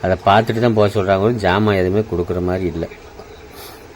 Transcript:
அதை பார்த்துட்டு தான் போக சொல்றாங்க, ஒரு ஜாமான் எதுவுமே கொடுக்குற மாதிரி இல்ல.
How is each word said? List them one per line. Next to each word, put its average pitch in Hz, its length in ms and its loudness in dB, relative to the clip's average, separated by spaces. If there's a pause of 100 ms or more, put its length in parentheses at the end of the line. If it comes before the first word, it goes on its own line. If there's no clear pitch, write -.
அதை 92 140 0
பார்த்துட்டு 110 440 2
தான் 117 140 2
போக 104 260 2
சொல்றாங்க, 95 200 2
ஒரு 113 140 2
ஜாமான் 101 420 2
எதுவுமே 92 240 2
கொடுக்குற 87 420 -4
மாதிரி 92 220 -2
இல்ல. 82 240 -4 (1080)